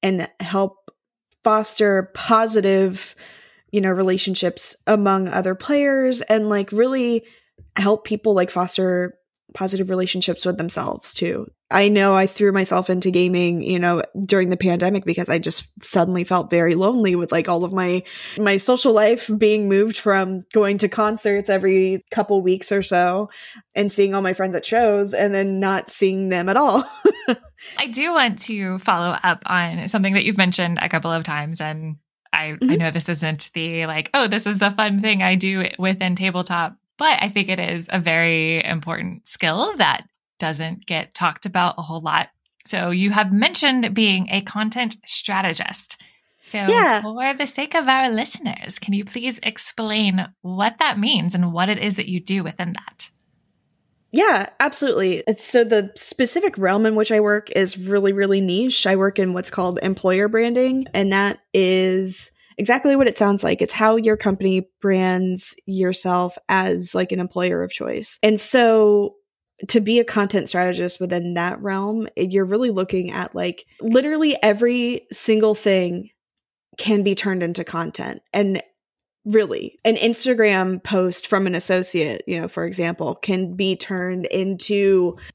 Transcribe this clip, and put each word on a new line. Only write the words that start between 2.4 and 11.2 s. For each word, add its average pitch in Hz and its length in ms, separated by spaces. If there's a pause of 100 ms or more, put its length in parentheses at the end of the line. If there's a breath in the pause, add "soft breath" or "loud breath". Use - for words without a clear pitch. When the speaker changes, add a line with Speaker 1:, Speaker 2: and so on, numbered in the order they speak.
Speaker 1:
you 208 80
know, 190 100
relationships 185 840 (100)
among 196 420
other 185 260
players, 269 640
and, 214 280
like, 202 240
really 240 520 (520 soft breath)
help 208 280
people, 214 300
like, 180 160
foster 180 680 (340)
positive 190 360
relationships 185 560
with 180 140
themselves - 560
too. - 340 (220)